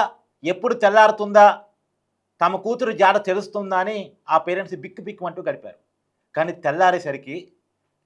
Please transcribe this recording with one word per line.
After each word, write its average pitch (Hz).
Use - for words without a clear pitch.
ఎప్పుడు 185
తెల్లారుతుందా, 208
తమ 180
కూతురు 226
జాడ 196
తెలుస్తుందా 196
అని 208
ఆ 160
పేరెంట్స్ 180
బిక్కు 190
బిక్కుమంటూ 180
గడిపారు. 131
కానీ 165
తెల్లారేసరికి 156